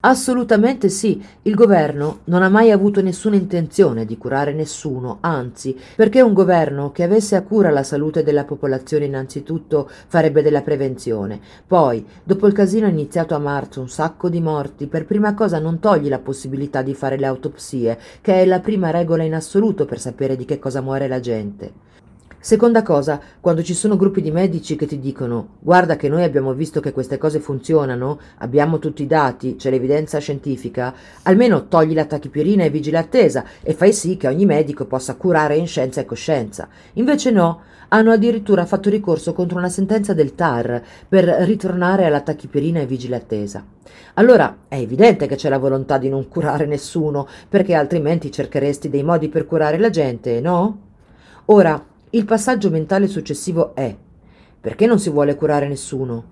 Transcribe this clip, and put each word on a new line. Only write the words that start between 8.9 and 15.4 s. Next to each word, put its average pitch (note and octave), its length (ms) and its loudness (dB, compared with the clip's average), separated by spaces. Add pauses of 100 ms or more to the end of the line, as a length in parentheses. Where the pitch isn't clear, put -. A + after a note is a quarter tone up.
innanzitutto C#3 840 -6 (160)
farebbe D#3+ 340 2
della C#3+ 220 2
prevenzione. B2 760 -4 (260)
Poi, B2+ 400 2 (160)
dopo G3 240 0
il G3+ 60 6
casino G3+ 340 2
iniziato E3 480 -2
a D3 60 -2
marzo, C#3+ 400 -6
un B2+ 80 -12
sacco D#3+ 400 -4
di E3+ 120 -2
morti, D3 460 -4
per D#3 180 -6
prima G#3 300 0
cosa G3+ 240 0